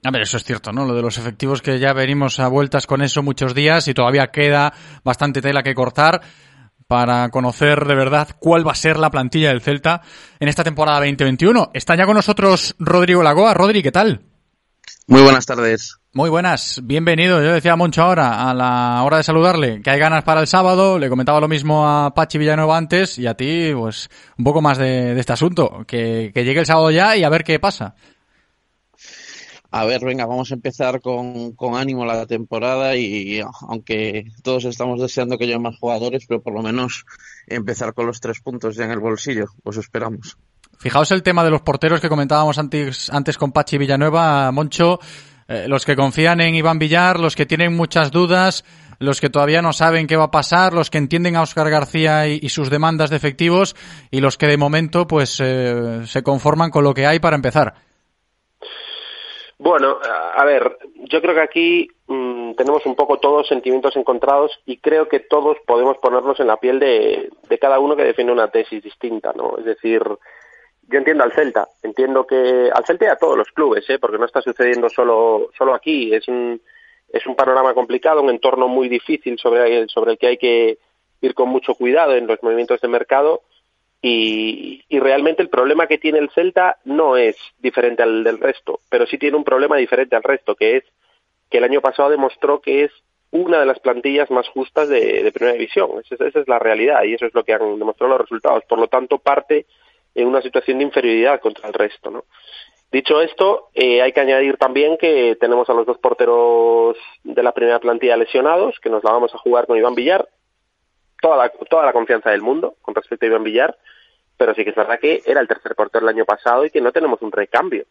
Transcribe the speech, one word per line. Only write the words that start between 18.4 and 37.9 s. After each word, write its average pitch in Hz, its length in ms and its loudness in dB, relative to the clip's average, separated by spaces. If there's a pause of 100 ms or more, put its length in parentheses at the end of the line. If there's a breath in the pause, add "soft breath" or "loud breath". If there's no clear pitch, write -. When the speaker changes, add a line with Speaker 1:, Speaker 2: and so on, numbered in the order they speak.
Speaker 1:
a 127 40 -2
la 123 500 0
hora 151 140 2
de 156 40 2
saludarle, 160 600 0
que 135 80 -2
hay 143 100 2
ganas 160 240 2
para 156 160 2
el 156 80 0
sábado. 185 500 2
Le 139 100 -2
comentaba 131 320 0
lo 151 80 0
mismo 151 400 0
a 147 240 0
Pachi 156 260 -2
Villanueva 156 380 2
antes 175 420 -2
y 123 80 -4
a 113 80 -2
ti, 160 380 -2
pues, 113 380 -6 (260 soft breath)
un 123 80 -4
poco 147 160 2
más 143 180 2
de, 127 360 0
de 127 60 0
este 123 120 -4
asunto. 156 540 -2
Que, 113 480 -4
que 123 100 0
llegue 139 160 0
el 160 60 -2
sábado 160 240 4
ya 196 260 2
y 190 60 0
a 147 80 2
ver 156 140 0
qué 156 140 -2
pasa. 165 360 -6 (1800 loud breath)
Speaker 2:
A 110 120 -2
ver, 120 180 -2
venga, 127 220 -4
vamos 123 240 -6
a 135 40 -6
empezar 127 460 -4
con, 123 520 -8
con 123 240 -6
ánimo 131 280 -4
la 113 220 -4
temporada 120 680 -4
y, 104 460 -6 (260)
aunque 110 600 -8 (180)
todos 127 220 -4
estamos 123 340 -6
deseando 123 380 -4
que 120 80 -4
lleguen 117 160 -4
más 117 160 -10
jugadores, 120 500 -6
pero 117 140 -4
por 113 100 -10
lo 107 80 -8
menos 123 460 -6 (400 loud breath)
empezar 113 480 -8